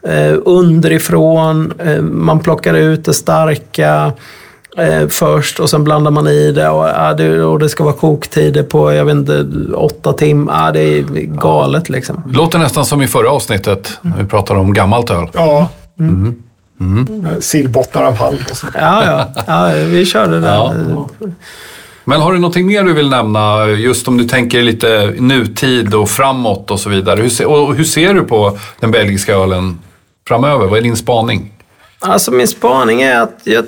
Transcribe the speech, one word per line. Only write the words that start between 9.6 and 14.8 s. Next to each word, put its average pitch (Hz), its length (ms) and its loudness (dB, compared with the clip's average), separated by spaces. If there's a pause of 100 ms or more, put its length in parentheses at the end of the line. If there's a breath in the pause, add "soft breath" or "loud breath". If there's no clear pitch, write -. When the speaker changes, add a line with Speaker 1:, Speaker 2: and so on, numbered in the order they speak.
Speaker 1:
åtta - 380 -2
timmar. 147 540 0
Ja, 76 60 0
det 107 80 0 (180)
är 73 40 -2 (240)
galet, 76 640 0
liksom. - 380 -6
Speaker 2:
Det 127 100 -4
låter 170 220 2
nästan 147 260 0
som 147 180 0
i 131 40 0
förra 117 240 2
avsnittet 104 720 -2
när 170 160 -4
vi 101 60 -2
pratade 101 360 0
om 98 120 2
gammalt 104 380 0